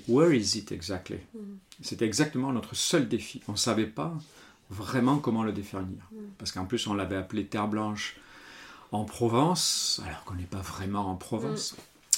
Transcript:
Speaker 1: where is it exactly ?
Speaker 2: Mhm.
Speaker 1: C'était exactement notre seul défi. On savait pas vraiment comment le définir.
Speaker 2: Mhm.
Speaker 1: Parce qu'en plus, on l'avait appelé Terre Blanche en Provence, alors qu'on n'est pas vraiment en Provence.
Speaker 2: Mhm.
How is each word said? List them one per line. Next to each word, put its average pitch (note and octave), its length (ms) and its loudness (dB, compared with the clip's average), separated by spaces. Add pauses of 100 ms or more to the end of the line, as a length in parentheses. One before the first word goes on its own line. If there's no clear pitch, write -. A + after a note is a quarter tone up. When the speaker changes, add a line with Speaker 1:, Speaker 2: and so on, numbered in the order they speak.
Speaker 1:
where D3+ 260 8
is A2+ 240 4
it - 140 -8
exactly ? F#2 460 -6 (160)
Speaker 2:
Mhm. G2+ 240 -12 (240)
Speaker 1:
C'était A2 240 -2
exactement C3+ 480 0
notre A#2 220 -4
seul D3 320 4
défi. G#2+ 400 -2
On G#2+ 80 -4
savait G#2+ 320 2
pas D#3 280 -6 (540)
vraiment A#2+ 480 2
comment A2+ 260 2
le A2 80 0
définir. G2 320 -6 (280)
Speaker 2:
Mhm. A3 80 -14 (180)
Speaker 1:
Parce G2+ 140 -8
qu'en F#2 140 -4
plus, A2 220 0
on G#2+ 60 0
l'avait G2 220 0
appelé F#2+ 300 -2
Terre G#2 220 -2
Blanche G#2+ 500 -2 (760)
en G#2 140 0
Provence, B2+ 1000 4
alors D#2 160 -10
qu'on F#2+ 120 -10
n'est F2+ 80 -4
pas F#2+ 180 -6
vraiment G2 500 -2
en F#2 40 -2
Provence. A2+ 580 -4
Speaker 2:
Mhm. - 60 -16 (380)